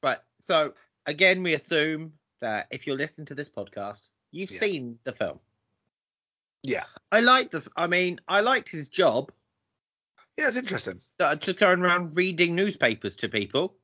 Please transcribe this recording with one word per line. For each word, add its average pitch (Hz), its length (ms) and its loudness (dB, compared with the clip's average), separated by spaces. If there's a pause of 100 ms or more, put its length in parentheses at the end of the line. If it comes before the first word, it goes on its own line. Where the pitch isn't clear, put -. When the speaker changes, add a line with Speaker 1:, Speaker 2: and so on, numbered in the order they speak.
Speaker 1:
Right. 131 160 0 (220)
So, 156 340 0 (320)
again, 180 360 2
we 170 120 0
assume 156 580 -2 (280)
that 107 300 -4
if - 160 -12
you're 139 100 -4
listening 151 300 -8
to 143 80 -14
this 139 140 -12
podcast, 101 600 -12 (220)
you've 185 200 -10
Speaker 2:
Yeah. 95 100 -14
Speaker 1:
seen 131 440 -4
the 131 80 -8
film. 78 260 -6 (1200)
Speaker 2:
Yeah. - 220 -6 (280)
Speaker 1:
I 214 80 6
like 247 300 4
the 165 80 -8
f-, - 180 -14
I 165 100 0
mean, 180 420 0
I 190 120 2
liked 240 300 0
his 151 180 -10
job. 135 420 2 (1040)
Speaker 2:
Yeah, 302 120 0
it's 233 80 -2
interesting. - 440 -6 (180)
Speaker 1:
Uh, 151 180 2
to 185 160 -4
going 180 280 4
around 175 360 0
reading 175 380 2
newspapers 143 640 0
to 113 120 -4
people. 113 560 -2